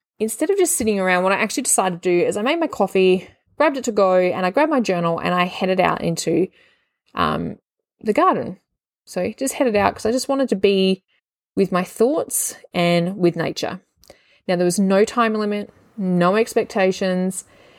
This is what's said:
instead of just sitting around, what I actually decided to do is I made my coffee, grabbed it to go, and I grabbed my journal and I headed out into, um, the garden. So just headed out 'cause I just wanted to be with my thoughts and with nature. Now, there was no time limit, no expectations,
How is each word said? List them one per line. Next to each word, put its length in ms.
instead 320
of 80
just 200
sitting 220
around, 240
what 100
I 40
actually 260
decided 380
to 80
do 160
is 120
I 40
made 180
my 80
coffee, 600
grabbed 200
it 60
to 80
go, 260
and 280
I 60
grabbed 200
my 80
journal 400
and 140
I 120
headed 340
out 220
into, 460
um, 440
the 140
garden. 460
So 280
just 220
headed 200
out 180
'cause 120
I 60
just 180
wanted 200
to 60
be 480
with 160
my 120
thoughts 720
and 440
with 180
nature. 460
Now, 80
there 100
was 140
no 260
time 280
limit, 360
no 380
expectations, 1080